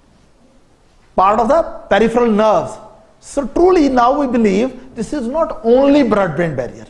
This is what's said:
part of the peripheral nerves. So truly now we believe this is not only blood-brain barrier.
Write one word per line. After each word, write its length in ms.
part 260
of 80
the 140
peripheral 420
nerves. 420
So 260
truly 420
now 320
we 60
believe 680
this 180
is 140
not 380
only 380
blood-brain 520
barrier. 360